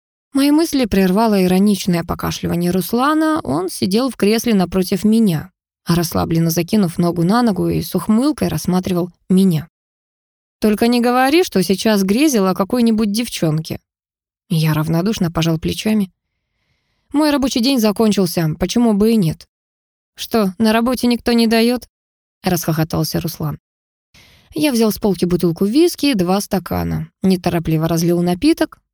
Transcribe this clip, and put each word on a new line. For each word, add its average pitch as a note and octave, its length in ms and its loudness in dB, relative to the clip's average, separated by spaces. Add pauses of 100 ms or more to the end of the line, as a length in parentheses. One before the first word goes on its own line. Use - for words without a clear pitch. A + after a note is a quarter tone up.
(340)
Мои C#4 160 4
мысли D4+ 340 2
прервало G3 580 2
ироничное F#3 640 2
покашливание F3 640 -4
Руслана. C#4+ 720 0
Он E4 260 -4
сидел A3+ 420 -2
в A3 60 -12
кресле A3 380 0
напротив F#3 480 0
меня, G#3+ 480 2 (360)
расслабленно E3+ 640 0
закинув E3+ 480 0
ногу E3+ 260 0
на A3 180 2
ногу F3 260 0
и D#3+ 140 -2
с - 120 -12
ухмылкой A3 540 0
рассматривал F3+ 640 -2 (180)
меня. F#3 400 2 (920)
"Только G#3+ 260 2
не A#3+ 140 2
говори, C4 440 2
что F#3+ 180 0
сейчас G3+ 400 0
грезил G#3+ 440 2
о F#3 80 2
какой-нибудь A3+ 560 0
девчонке". E3+ 720 -4 (680)
Я D#3 240 0
равнодушно E3 560 -2
пожал E3 280 -2
плечами. F#3+ 520 -2 (1040)
"Мой D4+ 180 2
рабочий C#4 300 0
день B3+ 200 0
закончился, G3 760 0
почему A#3 340 0
бы G#3+ 200 2
и A3+ 40 2
нет?" E3 300 -2 (680)
"Что, G3+ 440 -2
на A3 140 2
работе A#3 340 0
никто A#3+ 260 0
не A#3 140 2
даёт?" — A#3 420 0 (540)
расхохотался D#3+ 800 -2
Руслан. D#3 380 -8 (960)
Я D4+ 180 0
взял A3+ 180 2
с - 80 -4
полки G3 260 -2
бутылку E3+ 400 -2
виски C#4+ 420 0
и C#4+ 80 2
два F#3 260 0
стакана, E3 680 -4 (120)
неторопливо E3+ 640 0
разлил E3+ 340 0
напиток, F3+ 580 -2 (120)